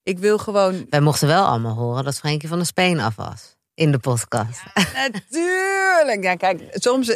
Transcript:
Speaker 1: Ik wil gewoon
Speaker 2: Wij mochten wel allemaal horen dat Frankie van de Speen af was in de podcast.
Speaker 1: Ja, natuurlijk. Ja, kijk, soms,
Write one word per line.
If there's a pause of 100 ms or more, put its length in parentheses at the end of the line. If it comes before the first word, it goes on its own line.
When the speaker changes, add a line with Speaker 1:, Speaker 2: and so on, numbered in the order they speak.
Speaker 1:
Ik
wil
gewoon
Speaker 2:
Wij
mochten
wel
allemaal
horen
dat
Frankie
van
de
Speen
af
was (180)
in
de
podcast. (140)
Speaker 1:
Ja,
natuurlijk.
Ja,
kijk, (100)
soms,